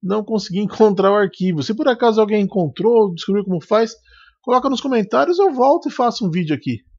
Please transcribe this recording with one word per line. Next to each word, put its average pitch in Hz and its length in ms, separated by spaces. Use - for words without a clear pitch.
Não 208 200
consegui 202 360
encontrar 202 520
o 202 40
arquivo. 185 480
Se 220 100
por 302 140
acaso 233 320
alguém 208 240
encontrou, 196 680
descobriu 196 320
como 180 160
faz, 220 320
coloca 254 280
nos 254 120
comentários, 262 580
eu 392 140
volto 277 340
e - 40
faço 233 360
um 170 40
vídeo 160 220
aqui. 127 320